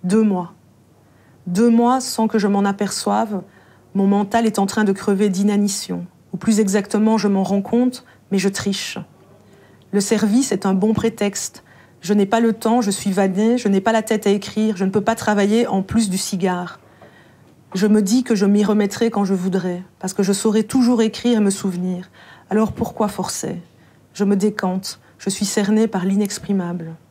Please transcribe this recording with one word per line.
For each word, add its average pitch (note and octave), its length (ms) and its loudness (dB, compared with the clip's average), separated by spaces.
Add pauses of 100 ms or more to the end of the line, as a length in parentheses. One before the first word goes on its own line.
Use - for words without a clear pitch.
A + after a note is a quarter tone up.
Deux G#3 200 2
mois. F#3 300 0 (920)
Deux G3 240 2
mois A#3 300 4
sans A3+ 280 -2
que A3 120 0
je G3+ 80 0
m'en G3+ 160 2
aperçoive, G3+ 800 -2 (520)
mon G3 140 2
mental G3+ 380 2
est G#3+ 140 0
en G3 60 2
train G#3+ 180 -2
de G3 80 2
crever G3 380 0
d'inanition. G3 800 -2 (260)
Ou F#3 40 -10
plus G#3+ 220 2
exactement, G#3 580 2
je G#3 100 0
m'en G3 160 2
rends G3 180 0
compte, B3 420 0 (280)
mais G3 80 2
je F#3+ 100 0
triche. - 480 -6 (920)
Le G3+ 80 0
service G#3+ 520 2
est G3 140 -4
un F#3+ 80 2
bon G#3 200 2
prétexte. G#3+ 680 -4 (380)
Je F#3 120 -2
n'ai G#3 120 4
pas G3 140 0
le A3+ 140 2
temps, A#3 280 0
je G3+ 100 0
suis G3+ 200 -2
vannée, G3 460 2
je B3 100 -2
n'ai G3 140 2
pas A3+ 100 0
la A3 100 2
tête A3 240 -2
à G3+ 60 2
écrire, G#3 440 0
je F#3+ 100 -2
ne F#3+ 40 2
peux G3+ 120 0
pas A3+ 140 0
travailler G#3 520 2
en F#3+ 140 -2
plus G#3+ 280 0
du F#3 80 -2
cigare. F3+ 640 -4 (920)
Je G3 140 0
me G#3+ 140 6
dis A3+ 220 2
que A#3 120 0
je G3 100 2
m'y G#3 180 4
remettrai G#3 460 0
quand G3+ 160 -2
je F#3+ 80 0
voudrai, F3+ 500 -2 (160)
parce F#3+ 140 -8
que G3+ 100 0
je G3 100 0
saurai G#3+ 300 0
toujours A#3+ 380 2
écrire A3+ 360 0
et G#3 60 2
me G3 60 4
souvenir. F#3 600 -4 (400)
Alors G#3+ 240 0
pourquoi - 340 -4
forcer ? F#3 540 -8 (520)
Je G#3 100 -2
me G3+ 120 2
décante, F#3+ 640 -2 (200)
je - 100 -6
suis G3 160 -4
cernée G#3+ 420 0
par F#3 180 -4
l'inexprimable. F#3 880 -4 (160)